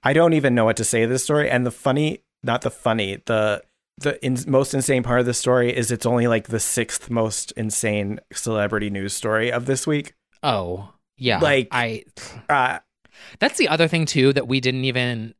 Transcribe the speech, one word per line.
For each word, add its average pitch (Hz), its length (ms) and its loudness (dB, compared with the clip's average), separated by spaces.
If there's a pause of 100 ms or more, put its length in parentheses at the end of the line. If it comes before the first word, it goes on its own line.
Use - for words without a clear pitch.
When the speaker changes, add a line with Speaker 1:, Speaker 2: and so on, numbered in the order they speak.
Speaker 1:
I 131 100 2
don't 165 220 6
even 135 200 4
know 117 100 4
what 110 140 4
to 113 60 -2
say 113 180 2
to 117 40 2
this 127 180 -2
story. 147 260 2
And 123 140 2
the 120 60 -2
funny, 147 520 -2 (200)
not 120 200 -2
the 107 80 -2
funny, 107 560 -2
the, 107 360 0 (360)
the - 260 -4
in-, 127 220 0
most 135 280 2
insane 131 280 0
part 123 180 2
of 120 60 2
the 120 80 -2
story 123 400 2
is 120 160 -2
it's 117 160 -4
only, 120 200 2
like, 113 220 0
the 113 120 -2
sixth - 500 -4
most 113 420 -2
insane 104 680 -4 (120)
celebrity 104 580 -2
news 98 240 -6
story 110 360 0
of 120 160 -4
this 131 200 -2
week. 147 280 -2 (280)
Speaker 2:
Oh, 95 500 -4 (240)
yeah. 120 220 0
Speaker 1:
Like, 139 320 2
Speaker 2:
I, 117 340 -2 (440)
Speaker 1:
uh, 131 320 2 (580)
Speaker 2:
that's - 180 0
the - 120 2
other 160 200 2
thing, 160 160 0
too, 139 300 4
that 131 120 0
we 131 140 0
didn't 127 240 -2
even 123 560 -2